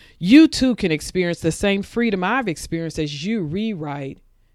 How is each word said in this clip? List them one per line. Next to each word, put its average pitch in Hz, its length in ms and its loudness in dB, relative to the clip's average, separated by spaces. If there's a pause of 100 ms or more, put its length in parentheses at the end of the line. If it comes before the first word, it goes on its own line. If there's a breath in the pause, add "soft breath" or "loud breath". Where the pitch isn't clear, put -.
(180 soft breath)
You 277 300 8
too 262 280 0
can 180 160 -2
experience 175 480 -2
the 165 120 0
same 196 320 -2
freedom 214 400 -2
I've 226 240 -2
experienced 165 520 -6
as 147 260 -6
you 214 180 -2
rewrite 151 760 -6 (360)